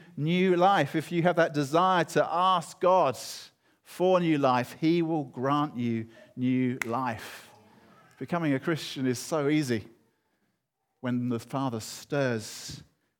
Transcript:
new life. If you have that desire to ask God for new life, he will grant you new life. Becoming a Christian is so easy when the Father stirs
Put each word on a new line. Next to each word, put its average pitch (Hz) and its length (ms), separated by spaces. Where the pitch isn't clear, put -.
new 180 400
life. 175 400
If 156 160
you 170 100
have 170 140
that 165 180
desire 160 500
to 147 240
ask 175 520
God 175 360
for 180 360
new 160 180
life, 127 420
he 165 220
will 160 220
grant 139 520
you 117 300
new 127 500
life. 117 640
Becoming 156 360
a 131 60
Christian 143 460
is 123 120
so 147 300
easy 135 360
when 123 280
the 117 120
Father 131 400
stirs - 1000